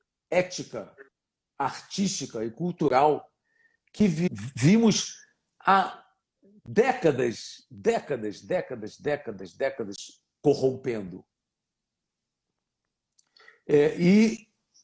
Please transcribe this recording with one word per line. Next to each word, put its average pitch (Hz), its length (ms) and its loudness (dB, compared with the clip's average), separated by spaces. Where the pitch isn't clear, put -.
ética, 147 680 -4
artística 135 840 -6
e 113 80 -6
cultural 147 800 0
que 208 160 2
vi-, 165 220 0
vimos 202 600 2
há - 520 0
décadas, 143 1040 0
décadas, 113 720 -4
décadas, 110 560 -8
décadas, 107 560 -8
décadas 113 440 -6
corrompendo. 123 800 -2
É, 147 340 2
e 214 500 4